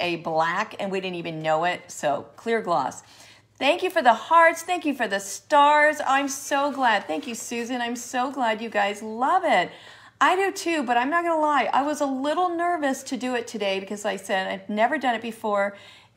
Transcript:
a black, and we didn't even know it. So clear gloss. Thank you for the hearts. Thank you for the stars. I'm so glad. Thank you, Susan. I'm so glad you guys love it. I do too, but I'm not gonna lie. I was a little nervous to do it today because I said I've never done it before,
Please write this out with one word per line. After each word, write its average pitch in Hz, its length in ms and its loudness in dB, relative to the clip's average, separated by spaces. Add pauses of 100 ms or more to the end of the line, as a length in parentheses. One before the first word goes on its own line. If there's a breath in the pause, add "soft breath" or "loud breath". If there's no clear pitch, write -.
a 175 160 -2
black, 170 640 -2
and 202 100 -4
we 190 100 -2
didn't 185 140 -6
even 170 260 -8
know 156 220 0
it. 175 240 -2
So - 480 -4
clear 226 260 -2
gloss. 156 440 -2 (520 loud breath)
Thank 330 280 2
you 359 60 -2
for 330 120 0
the 240 120 8
hearts. 330 480 4
Thank 359 220 -4
you 294 100 0
for 226 120 -2
the 196 140 -2
stars. 294 840 4
I'm 277 220 2
so 277 460 -2
glad. 240 340 2
Thank 156 220 -6
you, 233 80 -8
Susan. 240 440 -6
I'm 240 140 -4
so 254 380 -4
glad 226 280 -2
you 226 80 -8
guys 208 320 -2
love 254 440 0
it. 190 260 2 (500 loud breath)
I 302 140 6
do 381 160 2
too, 330 320 -4
but 240 140 0
I'm 247 120 2
not 339 140 2
gonna 330 180 2
lie. 294 320 2
I 254 100 2
was 294 180 -2
a 294 60 2
little 294 420 0
nervous 330 560 -2
to 277 120 -6
do 254 200 -4
it 233 100 -4
today 196 320 -4
because 202 260 -8
I 196 120 -2
said 190 320 -2
I've 190 200 -8
never 226 300 2
done 247 160 0
it 220 80 -6
before, 202 540 -2 (400 loud breath)